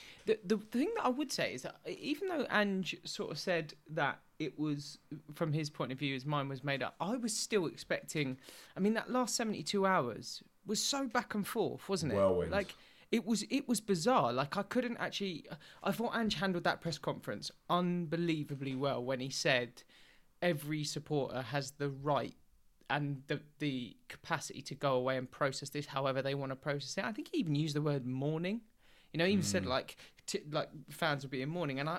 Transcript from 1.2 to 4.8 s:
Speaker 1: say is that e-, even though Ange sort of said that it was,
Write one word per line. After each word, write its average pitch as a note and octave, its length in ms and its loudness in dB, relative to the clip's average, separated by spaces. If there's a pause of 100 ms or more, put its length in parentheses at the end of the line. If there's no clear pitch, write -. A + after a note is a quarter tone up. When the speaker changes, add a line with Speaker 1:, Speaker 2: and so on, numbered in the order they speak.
Speaker 1:
say G#2+ 240 0
is B2+ 80 -8
that - 140 -8 (100)
e-, E3 140 -4
even F#4+ 260 -2
though E4 240 -2
Ange G3 540 0
sort - 260 -6
of D3 80 -6
said E3 360 0 (160)
that D3+ 280 0 (220)
it D3+ 180 -4
was, D3 400 -2 (360)